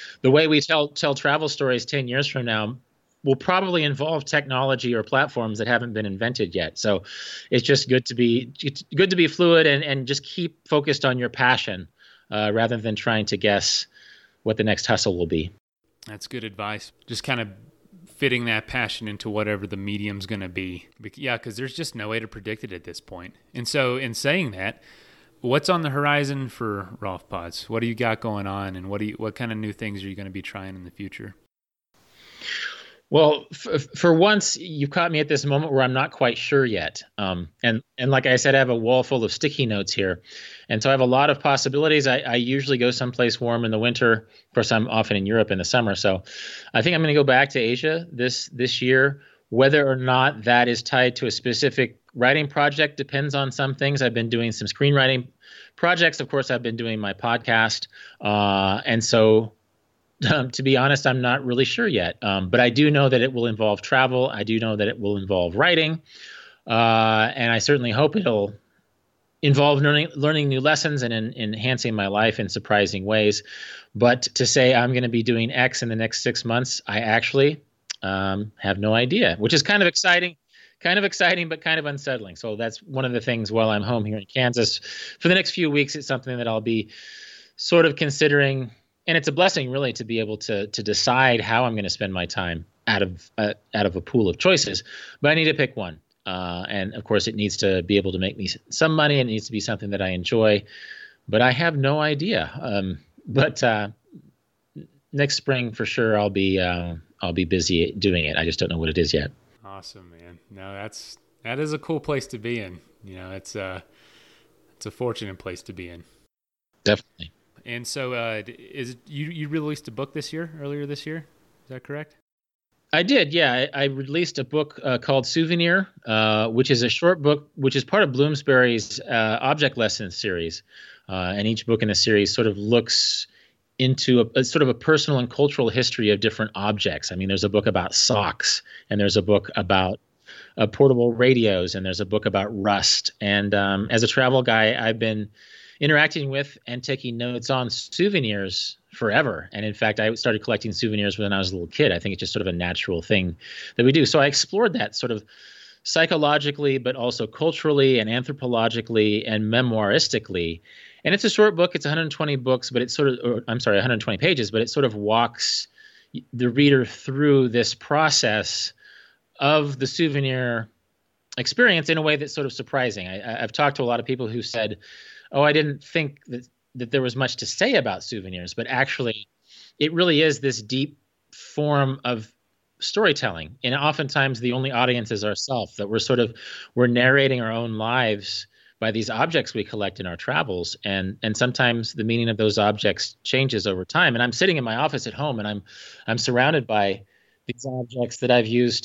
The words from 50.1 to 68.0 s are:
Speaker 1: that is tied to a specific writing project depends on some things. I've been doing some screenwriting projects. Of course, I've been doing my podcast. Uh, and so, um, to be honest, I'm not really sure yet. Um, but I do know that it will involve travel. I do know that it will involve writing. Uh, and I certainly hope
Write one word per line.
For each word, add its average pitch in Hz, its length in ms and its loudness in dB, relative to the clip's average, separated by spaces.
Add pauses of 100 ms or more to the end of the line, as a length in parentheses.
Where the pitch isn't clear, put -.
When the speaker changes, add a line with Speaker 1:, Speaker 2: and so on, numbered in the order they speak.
Speaker 1:
that 120 220 6
is 117 140 0
tied 127 360 2
to 127 100 -4
a 110 40 -2
specific 123 680 -2 (140)
writing 143 320 2
project 147 500 0
depends 143 380 -4
on 139 160 -2
some 135 240 -2
things. 139 260 0
I've 117 140 0
been 113 140 -2
doing 117 220 0
some 110 160 -8
screenwriting 135 600 2 (480)
projects. 170 440 2
Of 147 80 -8
course, 135 220 -2
I've 123 140 -2
been 117 120 -4
doing 113 240 -4
my 101 140 -4
podcast. 117 720 0 (340)
Uh, 101 640 2
and 113 200 0
so, 110 500 4 (800)
um, 131 180 0
to 139 120 -6
be 135 140 6
honest, 135 280 4
I'm 131 140 2
not 123 260 0
really 123 200 2
sure 233 240 0
yet. 90 320 0
Um, 98 280 0
but 117 120 6
I 123 80 6
do 143 200 4
know 139 200 6
that 127 100 4
it 127 140 0
will 120 140 0
involve 107 340 0
travel. 131 480 2
I 104 140 -6
do 113 160 0
know 110 180 -2
that 104 100 2
it 113 100 -4
will 104 200 -2
involve 92 400 0
writing. 160 440 2 (640)
Uh, 113 720 4
and 117 160 0
I 113 80 2
certainly 123 320 2
hope 151 240 2